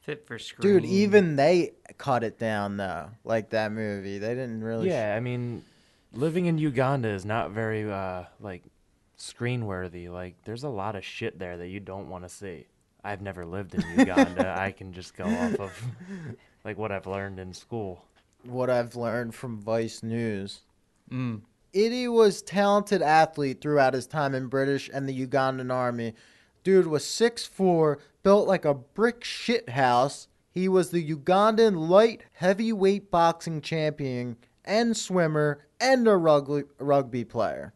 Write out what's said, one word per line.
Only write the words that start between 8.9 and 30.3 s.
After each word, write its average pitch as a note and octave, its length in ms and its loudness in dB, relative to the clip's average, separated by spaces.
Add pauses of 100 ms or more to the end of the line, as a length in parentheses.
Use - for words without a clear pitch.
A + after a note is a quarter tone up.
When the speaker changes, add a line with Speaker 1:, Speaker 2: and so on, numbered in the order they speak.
Speaker 3:
screen-worthy. F#2 880 -6
Like, F2+ 360 -12
there's A#2 200 -10
a D3+ 40 -6
lot G#2 280 -6
of F#2 80 -10
shit - 340 -8
there F2+ 180 -10
that F2 120 -12
you F#2+ 120 -10
don't F#2+ 280 -12
wanna F2+ 200 -14
see. F2 380 -14 (360)
I've G2+ 200 -8
never F#2 240 -10
lived F#2 280 -10
in G3 100 -2 (140)
Uganda. F3+ 560 2
Speaker 2:
<laughs> E2+ 40 -4
Speaker 3:
I G2 140 -2
can F#2+ 200 -14
just F2 240 -16
go F#2 80 -10
off A#3 340 -2
of, F#2+ 140 -8 (920)
like, G#2+ 140 -8
what G#2 140 -4
I've F#2+ 140 -8
learned G2 340 -8
in F#2 140 -12
school. G2 500 -10 (400)
Speaker 2:
What B2 260 -4
I've A#2+ 260 -2
learned A#2 380 -4
from A#2 260 -10
Vice A2+ 420 -4
News. A2 580 -6 (500)
Speaker 1:
Mm. B2 320 -6 (300)
Speaker 2:
Itty A#3 360 0
was A3+ 340 4
talented G3+ 600 2
athlete D3+ 580 4
throughout C#3 340 4
his B2+ 120 -4
time C#3 280 -2
in C3 140 -4
British C3+ 440 -2
and C#3 160 -4
the C3 180 -4
Ugandan C3 460 -2
army. A#2+ 420 -2 (500)
Dude F#3 220 6
was D3+ 180 -2
six - 420 0
four, D#3+ 520 2 (240)
built G3 260 6
like F#3+ 160 2
a D3 100 4
brick G#3 480 -2
shithouse. B2+ 1040 0 (240)